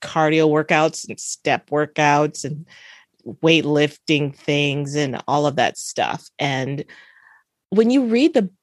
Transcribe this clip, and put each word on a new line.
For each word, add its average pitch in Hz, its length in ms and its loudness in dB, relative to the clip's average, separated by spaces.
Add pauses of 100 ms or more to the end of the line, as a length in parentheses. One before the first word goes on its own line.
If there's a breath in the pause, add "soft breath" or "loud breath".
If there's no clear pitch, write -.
cardio 156 500 2
workouts 156 580 0
and 180 100 -12
step - 520 -4
workouts 147 760 0
and 151 220 -10 (760 loud breath)
weightlifting 147 920 0
things 143 600 -2
and 143 320 -4
all 147 200 0
of 143 100 0
that 120 220 0
stuff. - 500 -6 (100)
And 139 460 -4 (840 loud breath)
when 220 200 4
you 262 140 2
read 240 300 2
the 202 160 2 (120)